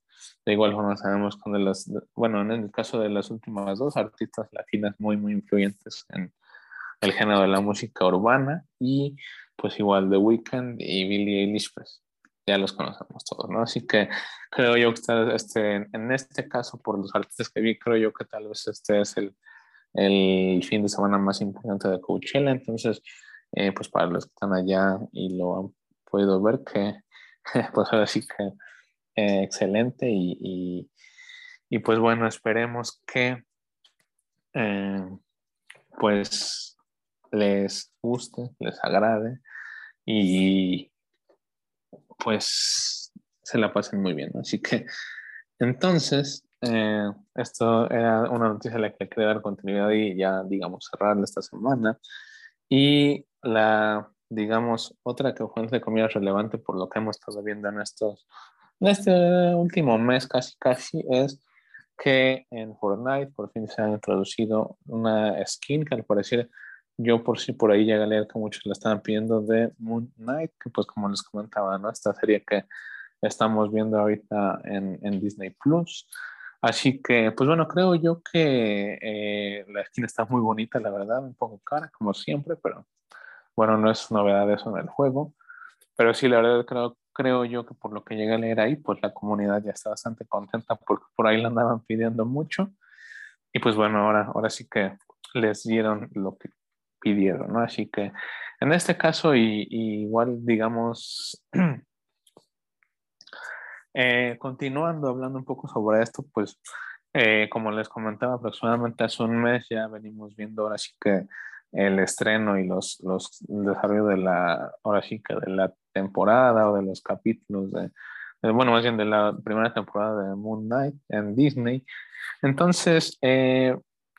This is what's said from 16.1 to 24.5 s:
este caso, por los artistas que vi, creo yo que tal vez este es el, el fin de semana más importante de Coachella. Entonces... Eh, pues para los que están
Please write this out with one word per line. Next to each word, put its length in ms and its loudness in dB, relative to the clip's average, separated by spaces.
este 360 -4
caso, 340 -8
por 160 -2
los 180 -6
artistas 340 -4
que 120 -4
vi, 160 2
creo 200 2
yo 160 2
que 120 -10
tal 220 -12
vez 200 -12
este 340 0
es 160 -4
el, 180 -4
el 680 4
fin 200 0
de 60 0
semana 280 2
más 240 0
importante 480 -4
de 120 0
Coachella. 500 0
Entonces... 500 -2
Eh, 160 0
pues 160 -8
para 200 2
los 180 -2
que 60 -20
están 220 -4